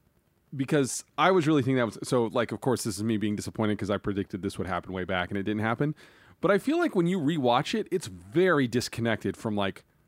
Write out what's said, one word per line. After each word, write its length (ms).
Because 480
I 140
was 160
really 140
thinking 160
that 80
was, 180
so, 280
like, 200
of 100
course, 220
this 140
is 60
me 140
being 180
disappointed 420
'cause 120
I 80
predicted 440
this 160
would 100
happen 260
way 100
back 260
and 80
it 60
didn't 180
happen. 340
But 100
I 60
feel 200
like 180
when 120
you 120
rewatch 580
it, 140
it's 160
very 600
disconnected 720
from, 180
like, 280